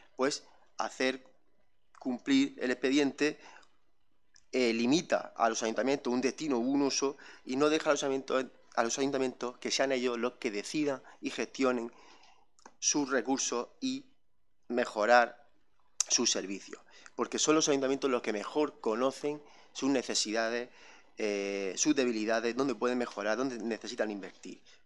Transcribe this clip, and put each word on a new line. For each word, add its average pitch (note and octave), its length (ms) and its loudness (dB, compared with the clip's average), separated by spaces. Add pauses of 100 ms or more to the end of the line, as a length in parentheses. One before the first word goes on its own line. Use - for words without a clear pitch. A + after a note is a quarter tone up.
(160)
pues, C#3 280 0 (320)
hacer C3 480 -2 (760)
cumplir C3+ 600 2
el B2 120 0
expediente, C#3 640 2 (1120)
eh, B2 220 2
limita A#2+ 600 0
a A#2 140 2
los A2+ 140 -2
ayuntamientos A#2+ 500 0
un B2+ 80 0
destino C3 380 0
u B2 140 0
un C#3+ 100 2
uso C#3 340 0 (300)
y B2+ 100 -4
no D3 140 4
deja D#3 180 0
a D3 60 4
los C#3 80 -2
ayuntamientos, C3+ 500 -2 (220)
a A#2+ 80 2
los A#2 160 -2
ayuntamientos C3 580 -2
que A2+ 140 -6
sean C#3 220 0
ellos B2 260 0
los A#2+ 160 -2
que - 160 -4
decidan C3+ 520 -2 (200)
y C3 80 -6
gestionen B2 600 -2 (880)
sus C#3+ 300 0
recursos B2 600 -2 (120)
y C3 240 -4 (640)
mejorar A#2+ 800 4 (580)
sus A#2 240 2
servicios, F#2+ 520 -6 (320)
porque B2 240 -4
son D3+ 160 4
los D#3 160 4
ayuntamientos C3+ 400 0
los B2 100 2
que G#3+ 140 -2
mejor D3+ 460 -2
conocen C3+ 640 -2 (300)
sus C3 160 -2
necesidades, A#2 800 0 (480)
eh, G2+ 600 -2
sus D3 200 2
debilidades, A2+ 580 0
dónde C3 200 -2
pueden B2 240 0
mejorar, G#2+ 400 -2
dónde C3 180 -4
necesitan A2 540 -4
invertir. F#2+ 500 -12 (260)